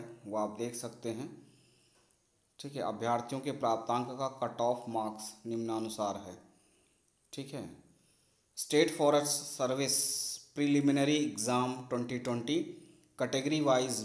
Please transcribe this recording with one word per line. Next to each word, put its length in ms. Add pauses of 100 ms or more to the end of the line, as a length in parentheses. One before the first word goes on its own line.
(260)
वो 120
आप 220
देख 160
सकते 360
हैं। 180 (1300)
ठीक 160
है, 80
अभ्यर्थियों 580
के 120
प्राप्तांक 560
का 180 (120)
कट 220
ऑफ 280
marks 440 (120)
निम्नानुसार 760
है। 180 (960)
ठीक 200
है, 100 (920)
State 340
Forest 520
Service 540 (580)
Preliminary 600
Exam 600 (120)
twenty 320
twenty 380 (600)
category 420
wise 440